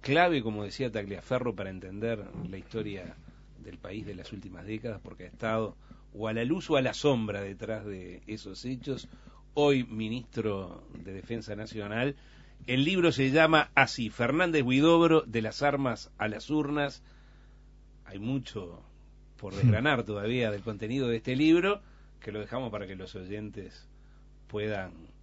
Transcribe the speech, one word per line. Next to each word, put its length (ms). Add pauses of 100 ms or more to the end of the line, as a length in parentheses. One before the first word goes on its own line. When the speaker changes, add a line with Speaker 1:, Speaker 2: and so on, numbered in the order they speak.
Speaker 1:
clave, 420
como 220
decía 260
Tagliaferro, 640
para 160
entender 540 (260)
la 80
historia 580 (460)
del 160
país 260
de 100
las 180
últimas 340
décadas, 360
porque 220
ha 40
estado 480 (360)
o 160
a 40
la 120
luz 240
o 80
a 60
la 120
sombra 460
detrás 460
de 400
esos 380
hechos. 440 (460)
Hoy 300
ministro 1000 (100)
de 180
Defensa 440
Nacional. 600 (500)
El 180
libro 280
se 180
llama 440
así, 360
Fernández 520
Huidobro, 600
de 200
las 200
armas 560
a 100
las 220
urnas. 520 (1000)
Hay 140
mucho 640 (540)
por 180
Speaker 2:
Hmm. 40
Speaker 1:
desgranar 440
todavía 480
del 120
contenido 460
de 80
este 200
libro, 440 (400)
que 120
lo 80
dejamos 300
para 160
que 100
los 180
oyentes 760 (600)
puedan 440 (300)